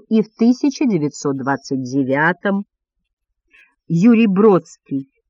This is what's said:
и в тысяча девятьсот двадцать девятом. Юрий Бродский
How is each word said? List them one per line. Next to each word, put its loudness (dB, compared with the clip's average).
и 2
в -8
тысяча 0
девятьсот -2
двадцать -6
девятом. -2
Юрий 2
Бродский 0